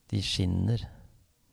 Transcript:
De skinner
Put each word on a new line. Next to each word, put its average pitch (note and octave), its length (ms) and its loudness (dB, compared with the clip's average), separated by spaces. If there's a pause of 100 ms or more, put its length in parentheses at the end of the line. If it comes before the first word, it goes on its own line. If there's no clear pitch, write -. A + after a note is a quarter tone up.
De G2+ 140 0
skinner F#2 560 2 (760)